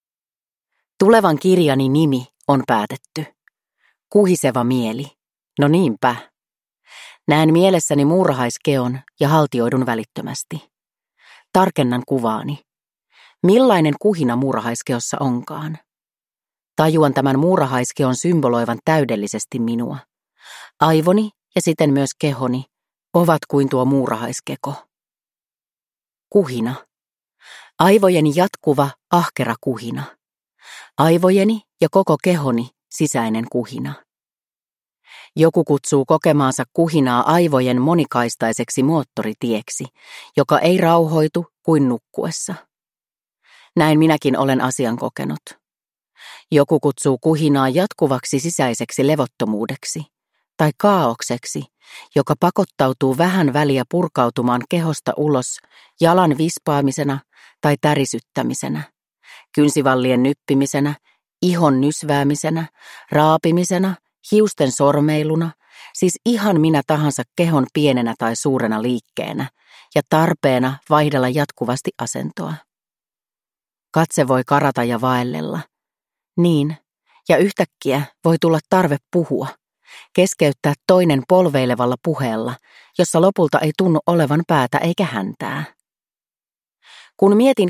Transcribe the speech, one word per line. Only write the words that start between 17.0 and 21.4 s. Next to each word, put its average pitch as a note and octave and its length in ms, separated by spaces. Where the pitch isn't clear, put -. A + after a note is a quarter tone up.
tämän C3+ 260
muurahaiskeon C3+ 760
symboloivan A#2+ 680
täydellisesti A#2+ 760
minua. A#2+ 380
Aivoni E3+ 500